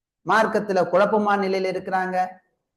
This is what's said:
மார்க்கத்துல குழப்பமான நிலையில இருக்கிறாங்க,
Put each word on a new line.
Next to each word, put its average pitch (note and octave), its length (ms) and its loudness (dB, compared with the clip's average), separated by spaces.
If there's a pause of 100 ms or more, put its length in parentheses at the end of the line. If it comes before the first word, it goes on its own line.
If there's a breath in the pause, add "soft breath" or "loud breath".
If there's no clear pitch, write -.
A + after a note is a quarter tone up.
(260)
மார்க்கத்துல G3+ 600 0
குழப்பமான G3+ 580 2
நிலையில F#3+ 240 -2
இருக்கிறாங்க, F#3 580 -4 (480)